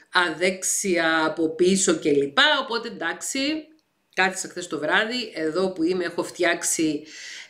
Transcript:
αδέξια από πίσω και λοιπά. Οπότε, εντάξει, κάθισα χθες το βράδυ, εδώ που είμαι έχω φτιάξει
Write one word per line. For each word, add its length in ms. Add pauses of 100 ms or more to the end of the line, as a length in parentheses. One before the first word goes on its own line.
(120)
αδέξια 1120
από 240
πίσω 460
και 160
λοιπά. 340 (180)
Οπότε, 260
εντάξει, 520 (760)
κάθισα 340
χθες 180
το 120
βράδυ, 560
εδώ 380
που 100
είμαι 220
έχω 180
φτιάξει 800 (480)